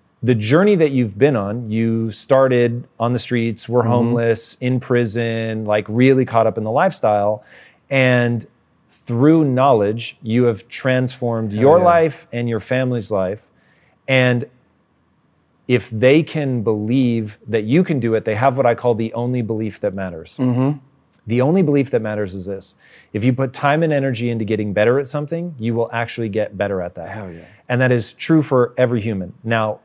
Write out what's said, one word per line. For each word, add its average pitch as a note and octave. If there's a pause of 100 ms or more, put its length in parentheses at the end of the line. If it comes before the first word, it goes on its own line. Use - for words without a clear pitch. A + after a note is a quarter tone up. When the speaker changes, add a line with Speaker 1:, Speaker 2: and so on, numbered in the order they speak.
(240)
Speaker 1:
the B2
journey D3+
that D#3+
you've A#2
been C3+
on. G#2+
You A2+
started B2 (100)
on A#2
the A#2+
streets, A2+
were A#2+
Speaker 2:
Mm-hmm. A2+
Speaker 1:
homeless, A#2
in B2+
prison, A2+
like, G#2
really C3
caught A#2
up G#2
in G#2+
the G#2+
lifestyle. G#2+ (460)
And B2 (440)
through D3+
knowledge, B2
you A#2
have A2+
transformed B2
Speaker 2:
Hell G#2+
Speaker 1:
your D3
Speaker 2:
yeah. F3+
Speaker 1:
life E3
and A#2+
your A2+
family's B2+
life. G2 (600)
And B2+ (1200)
if B2
they C3
can C3+
believe A2+
that G#2+
you C#3+
can D#3
do A2+
it, A2
they A2
have B2+
what C3
I A#2
call A#2+
the A2+
only B2
belief G#2+
that G2
matters. F#2
Speaker 2:
Mm-hmm. C3 (480)
Speaker 1:
The A#2
only E3
belief C#3+
that A#2
matters G#2
is F#2+
this. G2 (400)
If G#2
you B2+
put B2+
time D3
and D#3+
energy B2+
into A2+
getting G#2
better A#2
at C3
something, E3
you A2+
will A2+
actually A#2
get G#2
better G2+
at F2
that. E2+
Speaker 2:
Hell G2
yeah. E2 (220)
Speaker 1:
And B2
that B2+
is A#2+
true D#3+
for B2+
every B2
human. G2 (100)
Now, A2+